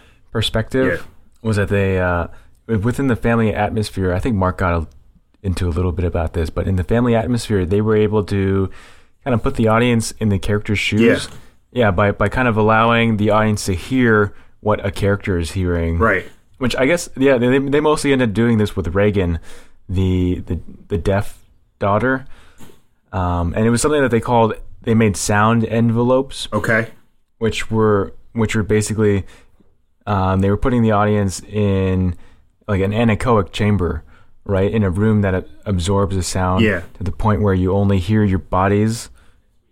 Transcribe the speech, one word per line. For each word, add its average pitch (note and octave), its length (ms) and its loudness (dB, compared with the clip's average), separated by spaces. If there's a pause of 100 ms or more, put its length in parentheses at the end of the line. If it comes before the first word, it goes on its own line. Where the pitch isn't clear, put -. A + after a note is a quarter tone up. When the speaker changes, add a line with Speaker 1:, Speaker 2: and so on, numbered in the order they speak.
(300)
Speaker 1:
perspective, A2+ 720 -2
Speaker 2:
Yeah. - 60 -14 (420)
Speaker 1:
was A2 80 0
that G2 140 0
they, G2 280 0
uh, F2 280 0 (420)
w-, A2 160 0
within B2 240 -2
the A2+ 80 0
family A#2 380 0
atmosphere, G#2 580 -2
I F#2 80 0
think A#2+ 160 -2
Mark F#2 220 0
got E2+ 240 0
a, D#2 40 -10 (560)
into F2+ 240 -4
a E2+ 40 -2
little F2+ 220 -2
bit F2 120 -4
about E2 300 -2
this, E2 160 -2
but F2+ 180 -4
in F#2+ 80 0
the F2+ 80 -2
family A#2 320 0
atmosphere, A2 480 -2
they G2+ 160 0
were G#2+ 160 2
able G#2+ 280 2
to G2 440 0 (560)
kind C3+ 100 -2
of A2+ 80 0
put C3+ 120 -2
the A2 140 2
audience A2+ 420 2 (100)
in A2 80 0
the G2 100 0
character's G#2 400 -2
shoes. - 220 0
Speaker 2:
Yeah. A2+ 360 2 (500)
Speaker 1:
Yeah, G2+ 40 2
by, G2+ 220 2
by G2+ 160 0
kind B2+ 200 0
of G#2+ 100 0
allowing A2+ 580 4
the G#2 140 2
audience G#2+ 360 2
to G2 80 -2
hear A2 600 2 (260)
what G#2 240 0
a G2 60 -2
character G2+ 480 -2
is E2 140 -4
hearing. E2+ 460 -2
Speaker 2:
Right. A2 260 2 (340)
Speaker 1:
Which B2+ 180 -2
I C3 100 2
guess, E3+ 300 -2
yeah, C3 220 4
they, B2 200 2
they C#3 220 0
mostly D3+ 320 2
ended B2+ 180 2
up F#2+ 40 -4
doing A#2 240 2
this G#2 160 0
with E2+ 200 -4
Reagan, G2 440 2 (500)
the, F2+ 580 0
the, E2+ 120 -4 (300)
the F#2+ 100 -2
deaf G2 400 -2 (400)
daughter. A#2+ 460 0 (880)
Um, F2 440 -2
and A2 100 0
it A#2 40 4
was A#2+ 100 2
something D3+ 220 0
that B2+ 80 2
they A2+ 100 2
called, A#2 340 2 (280)
they A2+ 120 0
made A2 220 2
sound A2 480 2
envelopes. A#2+ 880 0
Speaker 2:
Okay. A2+ 360 0 (500)
Speaker 1:
Which - 320 -4
were, G#2+ 440 2 (180)
which A2 240 -2
were A2 80 0
basically, G#2 600 0 (840)
um, F#2+ 340 0
they G2 100 2
were G#2 60 2
putting B2 260 2
the A2 100 4
audience G#2 500 0
in, F#2+ 760 0 (500)
like, G2 140 0
an F#2+ 120 0
anechoic A2 600 0
chamber, G2 500 -2 (420)
right, G2 280 0
in A2 100 0
a F#2+ 80 0
room G#2+ 320 2
that F#2 120 0
a-, F#2 100 -2 (220)
absorbs G2 500 0
the F#2 60 -2
sound F#2 420 0
Speaker 2:
Yeah. F#2 180 0 (120)
Speaker 1:
to G2 100 -10
the F2 80 -4
point G#2+ 300 0
where G2 120 2
you F#2 200 0
only G2 240 2
hear G#2+ 260 2
your F#2+ 140 0
body's, G2+ 720 -2 (600)